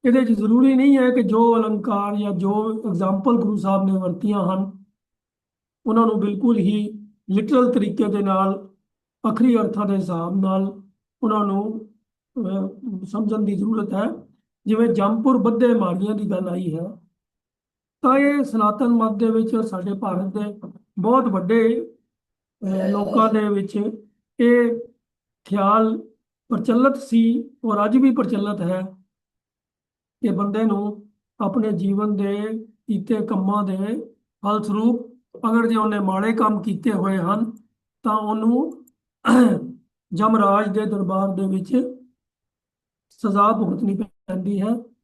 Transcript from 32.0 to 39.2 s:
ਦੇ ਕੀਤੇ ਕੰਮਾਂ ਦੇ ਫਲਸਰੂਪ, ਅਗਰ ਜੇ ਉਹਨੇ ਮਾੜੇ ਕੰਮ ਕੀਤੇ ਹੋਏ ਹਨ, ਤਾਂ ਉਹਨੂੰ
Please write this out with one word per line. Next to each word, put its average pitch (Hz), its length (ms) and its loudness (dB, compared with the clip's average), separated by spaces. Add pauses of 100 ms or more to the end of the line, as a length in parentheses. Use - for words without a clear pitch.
ਦੇ 208 500 -6
ਕੀਤੇ 208 600 -4
ਕੰਮਾਂ 202 380 -2
ਦੇ 190 120 -4 (680)
ਫਲਸਰੂਪ, 214 680 -2 (380)
ਅਗਰ 226 180 2
ਜੇ 226 80 2
ਉਹਨੇ 214 220 0
ਮਾੜੇ 196 340 0
ਕੰਮ 214 300 0
ਕੀਤੇ 214 300 -2
ਹੋਏ 190 240 -2
ਹਨ, 202 360 -2 (500)
ਤਾਂ 220 140 -2
ਉਹਨੂੰ 220 680 -2 (400)